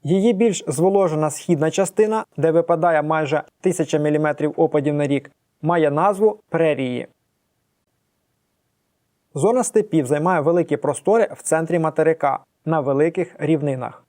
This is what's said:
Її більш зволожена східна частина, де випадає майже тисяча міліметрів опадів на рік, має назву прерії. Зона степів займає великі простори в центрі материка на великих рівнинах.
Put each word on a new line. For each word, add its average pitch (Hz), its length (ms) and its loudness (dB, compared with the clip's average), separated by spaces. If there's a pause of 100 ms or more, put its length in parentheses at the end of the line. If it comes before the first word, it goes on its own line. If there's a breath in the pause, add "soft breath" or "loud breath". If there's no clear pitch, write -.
Її 190 280 2
більш 202 340 0
зволожена 156 640 0
східна 156 400 -2
частина, 214 540 0 (120)
де 160 140 2
випадає 165 520 2
майже 156 400 -2 (180)
тисяча 170 380 -2
міліметрів 151 580 0
опадів 147 380 0
на 147 120 -2
рік, 139 240 -4 (320)
має 160 280 2
назву 202 580 0
прерії. 135 600 -2 (2250)
Зона 214 300 0
степів 160 420 0
займає 151 340 0
великі 160 360 0
простори 196 600 0
в - 60 -20
центрі 165 360 0
материка 156 600 0 (260)
на 160 160 0
великих 151 580 -2
рівнинах. 139 720 -4